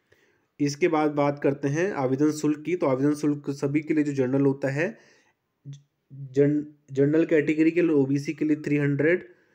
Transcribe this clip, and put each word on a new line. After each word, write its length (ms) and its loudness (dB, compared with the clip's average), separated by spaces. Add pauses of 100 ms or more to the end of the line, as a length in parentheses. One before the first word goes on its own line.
(600)
इसके 280 0
बाद 220 2
बात 320 0
करते 260 -2
हैं 240 -2
आवेदन 380 0
शुल्क 320 -2
की। 140 -4
तो 100 -2
आवेदन 280 2
शुल्क 360 -4
सभी 300 -2
के 140 -4
लिए 100 2
जो 80 -4
जनरल 300 0
होता 260 0
है, 300 -4 (1120)
जन-, 840 -2
जनरल 320 4
कैटेगरी 440 2
के 120 0
लिए 80 2
ओबीसी 420 0
के 120 -4
लिए 120 2
थ्री 200 -2
हंड्रेड, 520 0 (260)